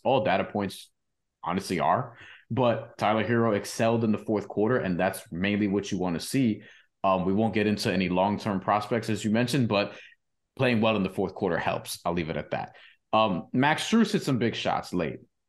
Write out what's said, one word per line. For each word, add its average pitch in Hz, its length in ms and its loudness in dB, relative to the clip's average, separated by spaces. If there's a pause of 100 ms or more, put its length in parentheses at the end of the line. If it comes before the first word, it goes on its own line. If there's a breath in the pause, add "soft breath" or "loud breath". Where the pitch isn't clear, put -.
all 135 220 2
data 95 180 2
points - 460 -6 (520)
honestly 185 380 -2
are. 95 380 0 (340 loud breath)
But 117 460 0
Tyler 107 260 2
Herro 117 320 2
excelled 113 480 0
in 110 80 2
the 101 60 0
fourth 104 300 -2
quarter, 110 300 0
and 90 220 -2
that's 95 320 0
mainly 101 360 0
what 98 240 -2
you 101 60 -2
wanna 87 220 -2
see. 127 420 -2 (420 loud breath)
Um, 92 220 2
we 95 80 2
won't 107 200 0
get 107 120 2
into 104 260 0
any 90 180 2
long-term 95 500 0
prospects, 107 500 0
as 104 160 -2
you 104 60 2
mentioned, 120 380 2
but 104 240 0 (600 loud breath)
playing 123 260 2
well 110 140 4
in 101 80 2
the 92 60 0
fourth 95 240 -4
quarter 87 240 0
helps. - 480 -4
I'll 87 80 0
leave 85 160 -2
it 78 80 -4
at 73 140 -8
that. - 240 -8 (380 loud breath)
Um, 107 400 2
Max 147 360 2
Strus 226 220 4
hit 196 120 0
some 135 140 0
big 110 160 0
shots - 400 -4
late, 85 260 -2 (300)